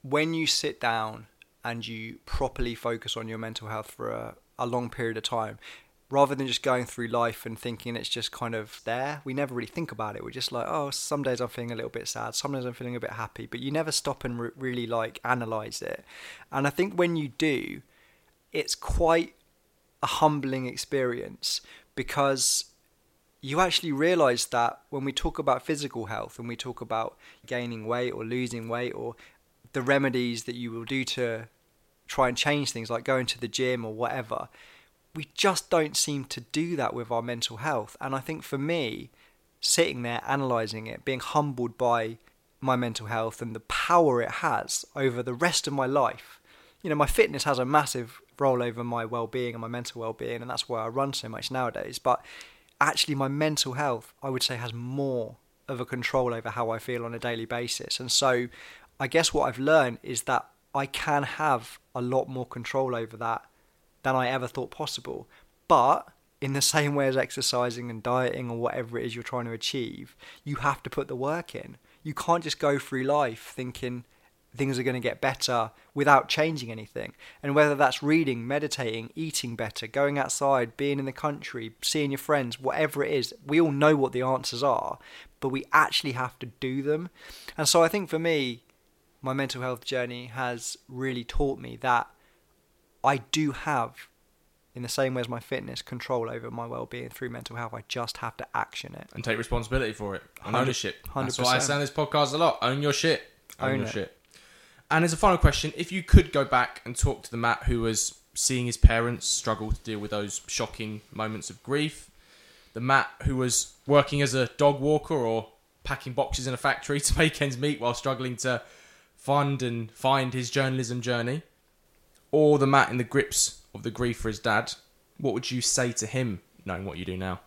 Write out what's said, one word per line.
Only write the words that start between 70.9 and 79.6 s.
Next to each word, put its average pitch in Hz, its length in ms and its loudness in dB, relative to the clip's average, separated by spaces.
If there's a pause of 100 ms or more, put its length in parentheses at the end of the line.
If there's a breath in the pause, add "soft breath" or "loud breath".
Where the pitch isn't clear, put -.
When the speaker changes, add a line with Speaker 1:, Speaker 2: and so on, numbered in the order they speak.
Speaker 1:
put 139 160 -4
the 135 80 -6
work 147 400 -4
in. - 220 -12 (260 soft breath)
You 151 100 -8
can't 170 300 2
just 151 160 -6
go 143 180 2
through 131 280 -4
life 135 500 0
thinking 123 480 -8 (520 soft breath)
things 135 240 0
are 127 40 -2
gonna 127 180 0
get 113 180 -2
better 123 520 0 (220 soft breath)
without 143 360 6
changing 151 420 0
anything. 110 420 -10 (300 loud breath)
And 143 120 -2
whether 147 200 8
that's 135 260 4
reading, 143 460 2
meditating, 123 640 -4
eating 151 440 -4
better, 113 280 -6